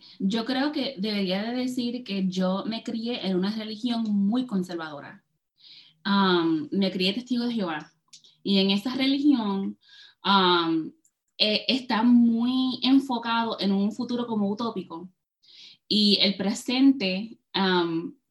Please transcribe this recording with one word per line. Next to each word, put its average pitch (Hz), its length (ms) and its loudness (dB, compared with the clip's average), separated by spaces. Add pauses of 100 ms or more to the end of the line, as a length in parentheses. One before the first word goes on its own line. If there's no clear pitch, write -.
(180)
Yo 208 260 -2
creo 262 280 -2
que 269 260 -4
debería 196 460 -2
de 233 100 -4
decir 247 500 -4
que 196 240 -2
yo 185 380 -2
me 226 160 -6
crié 226 460 -6
en 190 80 0
una 196 200 -2
religión 220 500 -4
muy 208 420 0
conservadora. 170 720 -6 (840)
Am, 175 680 4
me 190 180 2
crié 190 220 0
testigo 240 320 -4
de 240 80 -2
Jehová. 165 360 -4 (540)
Y 196 160 2
en 196 120 4
esa 202 220 -2
religión, 247 840 2 (440)
am, 175 720 4 (460)
eh, 214 320 0
está 233 340 0
muy 240 800 4
enfocado 233 800 2
en 196 100 2
un 202 180 2
futuro 240 380 -4
como 208 220 0
utópico. 185 600 -8 (800)
Y 208 320 2
el 196 160 0
presente, 226 1040 0 (160)
am, 175 640 0 (140)